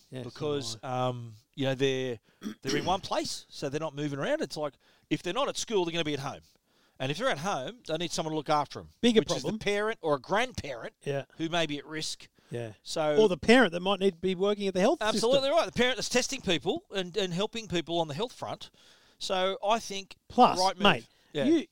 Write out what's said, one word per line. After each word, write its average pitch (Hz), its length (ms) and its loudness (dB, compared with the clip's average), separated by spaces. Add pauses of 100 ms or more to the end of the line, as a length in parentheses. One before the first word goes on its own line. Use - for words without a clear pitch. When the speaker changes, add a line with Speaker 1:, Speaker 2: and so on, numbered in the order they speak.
(120)
Speaker 1:
Yeah, 131 80 -12
so 120 60 -10
do 120 40 -10
Speaker 2:
because, 135 520 -4
Speaker 1:
I. 127 260 -2
Speaker 2:
um, 120 260 -6 (220)
you 135 100 -2
know, 135 100 0
they're, 131 440 0 (420)
they're 139 160 -2
in 147 80 -2
one 180 160 0
place, - 480 -4
so - 180 -8
they're 147 140 -4
not 156 140 -8
moving 147 220 -4
around. 262 240 -2
It's - 140 -8
like, 151 180 -6 (360)
if 170 120 0
they're 175 120 -4
not 247 160 0
at - 80 -6
school, 202 260 0
they're 170 80 -4
gonna 165 140 -2
be 151 80 -2
at 135 80 -4
home. 127 180 -10 (600)
And 131 120 -2
if 151 60 -4
they're 247 120 -2
at 160 100 -2
home, 180 480 -4
they 160 100 -4
need 170 140 -4
someone 160 200 -4
to 156 60 -2
look 151 120 -6
after 147 300 0
'em, 87 100 -16 (120)
Speaker 1:
Bigger 226 180 6
Speaker 2:
which - 120 2
is 139 100 -2
Speaker 1:
problem. 185 160 -4
Speaker 2:
the - 80 -10
parent 208 360 -2
or 151 140 2
a 135 60 -2
grandparent 175 720 -4 (100)
Speaker 1:
Yeah. 139 220 -4 (120)
Speaker 2:
who 160 120 -4
may 165 160 0
be 147 140 -6
at 127 60 -14
risk. 156 440 -8 (200)
Speaker 1:
Yeah. 117 220 -8 (120)
Speaker 2:
So 151 340 2
Speaker 1:
Or 220 100 8
the 175 100 2
parent 220 360 6
that 175 80 -4
might 190 180 0
need 196 140 4
to 165 60 -14
be 190 160 -2
working 202 320 -2
at 185 60 -4
the 185 60 -2
health 277 220 4
Speaker 2:
Absolutely 226 400 2
Speaker 1:
system. 277 160 0
Speaker 2:
right. 285 80 4
The 180 80 -8
parent 247 240 2
that's 196 100 -6
testing 247 340 -2
people 180 420 -2 (100)
and, 180 240 -4
and 190 160 -2
helping 214 340 -4
people 170 320 -2
on 160 80 0
the 143 60 -8
health 214 200 -6
front. - 360 -10 (500)
So 190 380 0 (100)
I 226 120 4
think 196 360 -12 (140)
Speaker 1:
Plus, 180 300 6
Speaker 2:
right 185 180 4
move. 202 60 -4
Speaker 1:
mate, 147 240 6 (260)
Speaker 2:
Yeah. 143 120 0
Speaker 1:
you, 294 260 4